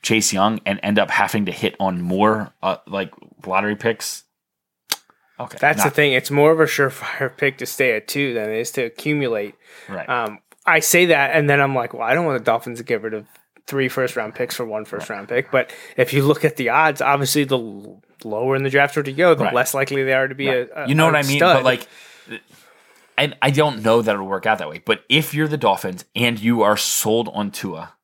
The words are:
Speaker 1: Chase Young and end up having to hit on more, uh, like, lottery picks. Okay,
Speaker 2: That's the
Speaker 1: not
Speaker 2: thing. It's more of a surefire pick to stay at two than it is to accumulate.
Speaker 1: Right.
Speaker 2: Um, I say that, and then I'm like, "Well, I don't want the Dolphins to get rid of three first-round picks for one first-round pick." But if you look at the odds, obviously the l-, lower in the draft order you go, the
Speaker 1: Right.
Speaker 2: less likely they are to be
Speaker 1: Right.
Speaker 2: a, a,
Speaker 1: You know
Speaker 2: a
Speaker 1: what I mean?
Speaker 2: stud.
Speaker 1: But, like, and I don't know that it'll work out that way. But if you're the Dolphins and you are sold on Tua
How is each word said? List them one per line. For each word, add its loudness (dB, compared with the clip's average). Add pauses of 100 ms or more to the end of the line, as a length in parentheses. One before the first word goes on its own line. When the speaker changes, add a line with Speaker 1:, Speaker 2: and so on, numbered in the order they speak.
Speaker 1:
Chase 2
Young 2
and -2
end 0
up 0
having 0
to -6
hit -4
on -4
more, 0 (100)
uh, -4 (100)
like, -6 (340)
lottery -2
picks. -6 (1120)
Okay, -12
Speaker 2:
That's 2
the 2
Speaker 1:
not -4
Speaker 2:
thing. 4
It's 0
more 6
of 4
a 6
surefire -4
pick -2
to -8
stay 0
at -8
two -2
than -4
it -4
is -6
to -4
accumulate. -4 (340)
Speaker 1:
Right. -10
Speaker 2:
Um, -6 (260)
I 4
say 4
that, 4
and 2
then 4
I'm 2
like, -2
"Well, -8
I 2
don't 0
want -2
the -8
Dolphins -2
to -12
get -2
rid -6
of -12 (400)
three -2
first-round -4
picks -6
for -6
one -8
first-round -12
pick." -4
But 0 (240)
if 0
you 2
look 2
at 2
the -2
odds, 2
obviously 2
the 0
l-, -12 (220)
lower -2
in -2
the -2
draft 4
order -4
you -10
go, 6
the 0
Speaker 1:
Right. 0
Speaker 2:
less 0
likely -2
they 0
are 0
to -8
be -4
Speaker 1:
Right. 0
Speaker 2:
a, -10
a, -6
Speaker 1:
You 2
know 6
Speaker 2:
a 4
Speaker 1:
what 2
I 2
mean? 0
Speaker 2:
stud. 6
Speaker 1:
But, 2
like, 2 (1300)
and 0
I 4
don't 0
know 6
that 2
it'll -6
work -4
out 2
that -8
way. -14
But 0
if 2
you're 0
the -4
Dolphins -2 (100)
and 0
you 2
are 4
sold -2
on -4
Tua -12